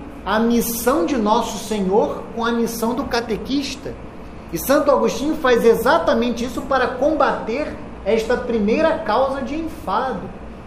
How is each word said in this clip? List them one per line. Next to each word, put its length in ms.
a 140
missão 640
de 120
nosso 500
Senhor 560
com 120
a 80
missão 400
do 100
catequista. 920
E 40
Santo 340
Agostinho 440
faz 300
exatamente 800
isso 160
para 260
combater 800
esta 320
primeira 640
causa 420
de 140
enfado. 680